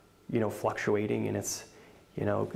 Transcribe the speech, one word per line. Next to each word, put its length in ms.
you 80
know, 100
fluctuating, 800
and 80
it's, 300
you 80
know, 320